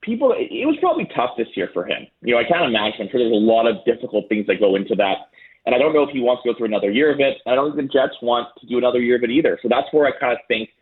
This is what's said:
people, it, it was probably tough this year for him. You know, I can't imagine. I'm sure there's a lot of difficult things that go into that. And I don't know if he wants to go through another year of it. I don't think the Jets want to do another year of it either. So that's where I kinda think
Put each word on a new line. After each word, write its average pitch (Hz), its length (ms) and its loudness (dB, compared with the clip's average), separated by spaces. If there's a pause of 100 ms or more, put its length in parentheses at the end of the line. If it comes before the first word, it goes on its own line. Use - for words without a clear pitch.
people, 240 300 0
it, - 200 -4
it 208 140 -4
was 302 140 2
probably 330 360 0
tough 123 220 -2
this 113 180 -2
year 90 160 -4
for 87 140 -4
him. - 200 -6 (160)
You 120 120 0
know, 117 60 4
I 117 40 0
can't 170 200 0
imagine. 110 380 -2
I'm 98 80 -8
sure 127 100 0
there's 117 120 2
a - 20 2
lot 113 320 4
of 110 200 0
difficult 113 420 -2
things 107 200 -2
that 95 120 2
go 98 160 4
into 101 200 -2
that. 98 340 -4 (360)
And 123 80 0
I 123 40 2
don't 156 140 2
know 151 100 4
if 143 80 -2
he 135 100 -6
wants 123 240 0
to 120 80 0
go 110 40 -4
through 117 120 -4
another 101 220 -2
year 143 220 2
of 139 80 -2
it. 139 260 0
I 123 80 2
don't 143 220 0
think 139 140 -4
the - 20 -16
Jets 135 300 0
want 117 260 0 (120)
to 120 60 -20
do 117 120 -2
another 123 220 2
year 123 160 2
of 120 80 0
it 117 60 0
either. 131 300 0
So 120 80 -6
that's 120 240 0
where 151 140 4
I 131 120 0
kinda 123 280 -2
think 110 240 -4 (120)